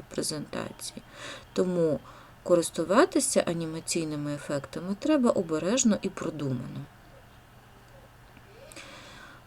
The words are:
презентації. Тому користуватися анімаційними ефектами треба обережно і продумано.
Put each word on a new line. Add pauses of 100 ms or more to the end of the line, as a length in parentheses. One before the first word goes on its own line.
презентації. (520)
Тому (440)
користуватися
анімаційними
ефектами
треба
обережно
і
продумано. (2500)